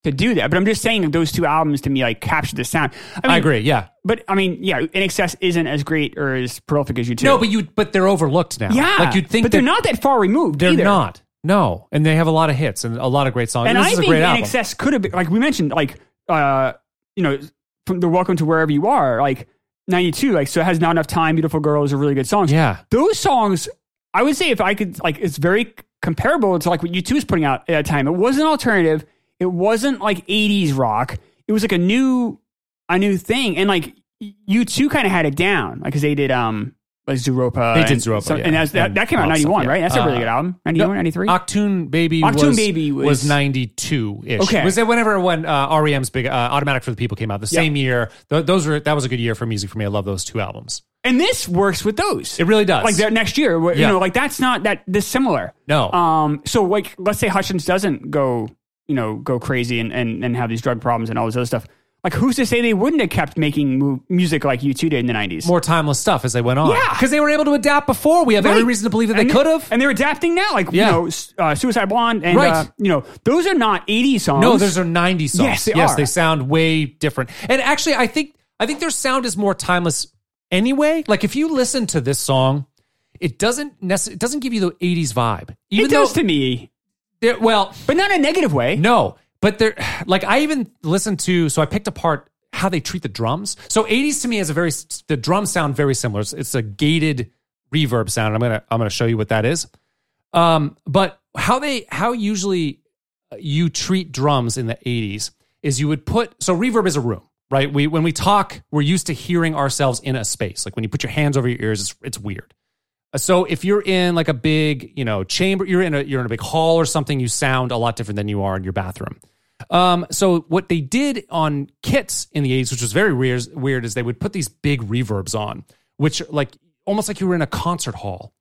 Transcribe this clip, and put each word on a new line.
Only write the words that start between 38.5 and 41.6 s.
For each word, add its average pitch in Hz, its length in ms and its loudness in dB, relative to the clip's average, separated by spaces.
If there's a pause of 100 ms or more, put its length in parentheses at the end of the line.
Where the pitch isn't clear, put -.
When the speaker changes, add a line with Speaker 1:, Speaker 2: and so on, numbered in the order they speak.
Speaker 1:
that's, 160 180 0
that, 170 160 2
Speaker 2:
And 196 80 -2
Speaker 1:
that 214 120 0
came - 80 0
out 180 60 2
in - 80 0
Speaker 2:
all 160 40 2
that 151 40 2
Speaker 1:
ninety-one, 170 240 2
Speaker 2:
stuff, - 20 -2
yeah. 127 60 0
Speaker 1:
right? 175 100 2
That's 139 140 0
a 120 100 2
really 131 120 0
Speaker 2:
Uh, - 20 -2
Speaker 1:
good 117 80 -2
album. 151 360 -2
Ninety-one, 165 260 2
Speaker 2:
No, 202 40 -2
Speaker 1:
ninety-three? 180 340 -2
Speaker 2:
Achtung 185 640 0